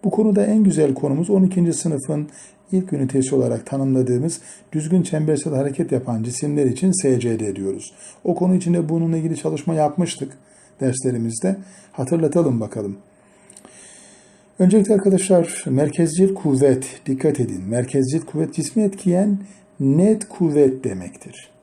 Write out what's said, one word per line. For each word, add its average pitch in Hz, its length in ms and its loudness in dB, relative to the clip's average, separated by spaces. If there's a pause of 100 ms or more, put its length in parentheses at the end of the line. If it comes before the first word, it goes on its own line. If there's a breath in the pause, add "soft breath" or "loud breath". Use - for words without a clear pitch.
Bu 202 60 0
konuda 208 360 2
en 214 180 2
güzel 151 300 4
konumuz 147 360 -2
on 196 140 4
ikinci 175 300 2
sınıfın 151 540 -4 (440 loud breath)
ilk 185 220 -2
ünitesi 135 420 0
olarak 117 300 0
tanımladığımız 131 760 0 (320 loud breath)
düzgün 160 320 0
çembersel 156 500 -2
hareket 139 380 -2
yapan 120 320 -2
cisimler 147 420 -2
için 185 260 2 (120)
S 131 160 2
C 113 200 -2
D 101 160 -4
diyoruz. 95 380 -8 (300 loud breath)
O 175 120 0
konu 185 200 2
içinde 170 340 0
bununla 165 280 0
ilgili 160 200 -4
çalışma 160 360 -4
yapmıştık 151 640 -2 (420 soft breath)
derslerimizde. 127 760 -2 (360 loud breath)
Hatırlatalım 151 680 0
bakalım. 104 380 -6 (1600 loud breath)
Öncelikle 196 340 6
arkadaşlar 190 720 2
merkezcil 151 680 2
kuvvet, 135 520 2 (200)
dikkat 131 340 0
edin. 92 220 -4
Merkezcil 127 600 -2
kuvvet - 320 -6
cismi 214 300 -2
etkileyen 196 560 0 (400 loud breath)
net 175 500 2
kuvvet 143 540 2
demektir. - 680 -10 (120)